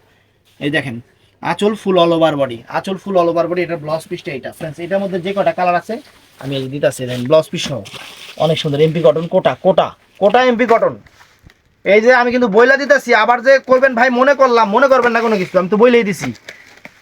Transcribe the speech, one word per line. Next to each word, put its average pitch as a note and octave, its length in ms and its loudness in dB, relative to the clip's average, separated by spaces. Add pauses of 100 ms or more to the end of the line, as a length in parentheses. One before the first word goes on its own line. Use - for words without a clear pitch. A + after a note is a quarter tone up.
(600)
এই C#3+ 100 -4
দেখেন, C3 300 -6 (400)
আঁচল G3+ 340 -2
ফুল G3 280 -4
all E3+ 140 2
over D#3+ 240 0
body, A#2+ 180 -4 (100)
আঁচল E3+ 280 -8
ফুল G3 200 -10
all E3+ 160 2
over E3 180 -2
body, F3+ 100 -4
এটা E3+ 160 -6
ব্লাউজ D3+ 320 -8
পিসটা E3+ 240 -12
এটা। A#2 200 -12
ফ্রেন্ডস, D#3 260 -14
এটার E3+ 200 -6
মধ্যে F#3+ 220 -6
যে F#3 160 -8
কটা F#3 160 0
কালার F3+ 220 -2
আছে G#3+ 260 -6 (400)
আমি C#3 160 -8
এই C3+ 60 -6
যে C3 60 -8
দিতাছি, C3+ 380 -4
দেখেন B2 180 -6
ব্লাউজ D#3 260 2
পিস F3+ 180 -8
সহ, A#2+ 140 -8 (540)
অনেক D#3 220 -2
সুন্দর C#3+ 220 -4
এমপি D#3+ 240 2
কটন, D#3+ 220 2
কোটা, E3 280 0
কোটা, F3 400 0 (240)
কোটা G#3 260 2
এমপি B3 220 0
কটন। G3+ 280 2 (880)
এই G3 160 4
যে A#3+ 140 4
আমি A#3+ 160 2
কিন্তু B3 180 0
বইলা A#3+ 280 4
দিতাছি, C4 380 0
আবার A3+ 280 2
যে C4+ 240 4
কইবেন, B3+ 280 2
"ভাই B3 160 2
মনে C4 240 2
করলাম", A#3+ 360 4
মনে B3+ 180 2
করবেন A#3+ 240 2
না A3+ 80 0
কোনো A3+ 160 0
কিছু, F#3 220 -2
আমি F3+ 100 0
তো G#3 80 0
বইলেই A#3 280 4
দিছি। E3 280 -6 (680)